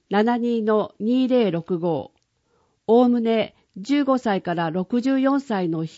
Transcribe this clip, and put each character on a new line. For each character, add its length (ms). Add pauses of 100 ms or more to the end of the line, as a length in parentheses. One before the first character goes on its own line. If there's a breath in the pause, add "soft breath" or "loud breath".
(100)
七 280
二 240
の 360
二 300
零 220
六 280
五。 340 (760)
お 160
お 60
む 120
ね 340 (220)
十 280
五 140
歳 240
か 140
ら 140
六 300
十 200
四 200
歳 280
の 160
引 120